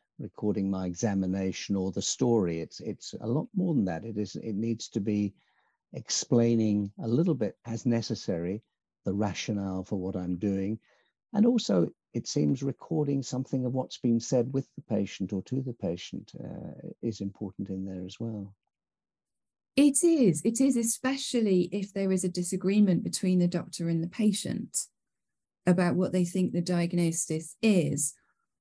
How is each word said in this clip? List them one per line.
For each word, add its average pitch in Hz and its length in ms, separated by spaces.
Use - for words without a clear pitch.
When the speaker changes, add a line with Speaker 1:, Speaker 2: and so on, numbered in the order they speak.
Speaker 1:
recording 101 500
my 95 180
examination 95 880
or 95 160
the 101 100
story. 101 580
It's, - 200
it's - 400
a - 60
lot 139 280
more 180 200
than 117 100
that. 82 200
It 113 140
is, 101 160
it 107 220
needs 113 320
to 110 120
be 104 340
explaining 113 960
a 170 60
little 151 280
bit, 107 300
as 117 220
necessary, 104 760
the 98 80
rationale 98 720
for 104 120
what 95 200
I'm 90 200
doing. 98 440
And 214 140
also, 214 420
it 113 140
seems 147 380
recording 139 580
something 131 420
of 123 80
what's - 260
been 117 200
said 127 340
with 135 220
the - 80
patient 98 380
or 95 120
to 135 180
the 127 120
patient, - 580
uh, - 460
is 110 200
important 98 480
in 95 160
there 92 200
as 92 140
well. 104 340
Speaker 2:
It 277 260
is. 277 420
It 233 160
is, 269 160
especially 233 920
if 196 220
there 196 180
is 185 140
a 185 40
disagreement 185 760
between 185 340
the 175 80
doctor 170 420
and 165 140
the 165 60
patient - 680
about 180 280
what 180 160
they 185 140
think 185 280
the 175 80
diagnosis 170 1000
is, 147 500